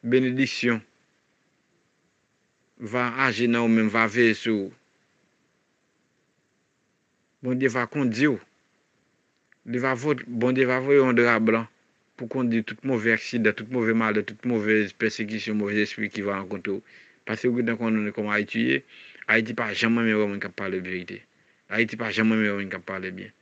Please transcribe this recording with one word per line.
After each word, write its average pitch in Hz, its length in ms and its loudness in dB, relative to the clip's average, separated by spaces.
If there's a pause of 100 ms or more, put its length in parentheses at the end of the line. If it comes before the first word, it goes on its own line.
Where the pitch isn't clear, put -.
benediksyon 123 760 2 (2000)
va 123 140 -2 (200)
aji 117 240 0
nan 117 120 2
ou 117 80 2
menm, 110 220 4
va 113 180 2
veye 113 240 4
sou 107 320 -2
ou. 95 60 -12 (2750)
Bondye 127 280 0
va 120 200 -2
kondwi 131 400 2
ou. 107 100 -2 (1300)
Li 120 160 -6
va 131 160 0
vot-, 135 280 -2
Bondye 127 400 2
va 127 160 0
voye 143 160 6
yon 127 200 6
dra 120 240 6
blan 113 260 2 (500)
pou 117 120 -8
kondwi 117 360 0
tout - 200 -12
move 117 280 2
aksidan, 110 400 0
tout 110 160 -10
move 113 280 0
malè, 107 280 0
tout 107 200 -10
move 107 360 2 (160)
pèsekisyon, 107 600 -4
move 104 240 -2
espri 104 280 -6
ki 101 160 -6
va 98 140 -4
rankontre 98 360 -6
ou. - 80 -10 (420)
Paske 113 200 -4
ou 120 120 0
gen 117 120 -2
tan 113 80 -4
konnen 110 360 -2
kòman 104 200 -4
Ayiti 110 320 -2
ye, 135 140 0 (500)
Ayiti 113 280 0
pa 113 120 -4
janmè 117 320 2
mè 110 140 2
yon 104 160 2
moun 101 100 -6
k 101 80 -8
ap - 80 -16
pale 95 240 -4
verite. 92 380 -8 (500)
Ayiti 113 280 0
pa 113 160 -4
janmè 110 240 4
mè 107 100 2
yon 101 100 -2
moun 98 140 -6
k 95 80 -8
ap 87 100 -16
pale 95 240 -8
byen. 98 160 -14 (120)